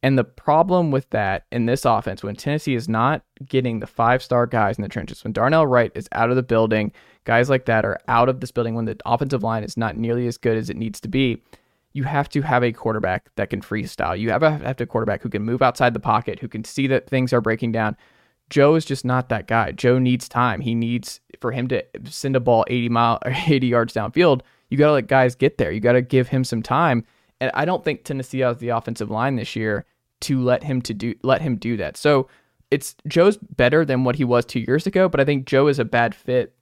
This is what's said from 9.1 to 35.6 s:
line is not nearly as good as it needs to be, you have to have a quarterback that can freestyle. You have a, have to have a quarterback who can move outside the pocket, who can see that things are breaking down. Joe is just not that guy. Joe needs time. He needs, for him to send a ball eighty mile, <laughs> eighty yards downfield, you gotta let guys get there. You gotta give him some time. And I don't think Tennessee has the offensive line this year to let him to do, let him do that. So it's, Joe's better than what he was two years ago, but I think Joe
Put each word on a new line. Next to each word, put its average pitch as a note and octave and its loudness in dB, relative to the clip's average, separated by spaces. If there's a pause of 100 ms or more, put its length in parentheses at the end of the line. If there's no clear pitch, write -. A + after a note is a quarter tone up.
line A2+ -2
is G#2+ -10
not A2 -2
nearly A#2 -2
as A#2 -4
good A2+ 0
as F#2+ -6
it F#2 -6
needs A2 -8
to - -10
be, C3 0 (520)
you C#3 -4
have C#3+ -2
to C#3+ -2
have C3 0
a A#2+ 2
quarterback A2 -4
that G2+ -4
can - -6
freestyle. F#2 -6
You A2 -4
have C3 0
a, D#3 4
have D3 -4
to - -8
have C3+ -6
a A#2+ -4
quarterback G#2 -2
who A2+ -8
can G#2 -6
move A#2 -2
outside B2 2
the G#2+ -6
pocket, A2 -2
who A#2 -12
can A2 -10
see C3+ -4
that C3 0
things B2+ 0
are B2+ 4
breaking A2 -2
down. G#2+ -2 (540)
Joe C#3+ 6
is D#3+ 0
just C3 -6
not B2+ -2
that G#2+ -4
guy. A2+ 0
Joe B2 2
needs B2+ 0
time. A#2+ -2
He A#2 -4
needs, A#2 -4 (200)
for A#2+ -4
him A#2+ -4
to B2 -2 (220)
send C3+ -4
a C3 4
ball A#2 4
eighty A#2+ 0
mile, A#2 2
<laughs> C3 -4
eighty C3+ 4
yards A#2 0
downfield, C3 2 (260)
you C3 -2
gotta D3 6
let C3 2
guys B2+ 4
get B2 0
there. D#2+ -2
You G#2+ -4
gotta A#2+ 4
give B2+ 2
him C3 0
some A2+ -4
time. C3 0 (340)
And B2+ -2
I D3 0
don't F3 -2
think D3+ -4
Tennessee C3 -6
has A#2+ 0
the A#2+ -6
offensive A#2 -4
line B2 -2
this G2+ -6
year G#2+ -2 (340)
to C3+ -2
let B2 2
him C3+ -2
to B2 -6
do, A2 -6
let C3 2
him - -2
do A#2 -4
that. F2 -6
So C#3 2 (420)
it's, - -2 (120)
Joe's F3+ 4
better B2 2
than C3 0
what A#2+ 2
he C#3+ 0
was A#2+ 2
two - -4
years B2+ 0
ago, F#3 2
but C#3 0
I C3+ 6
think C#3 0
Joe C3+ 4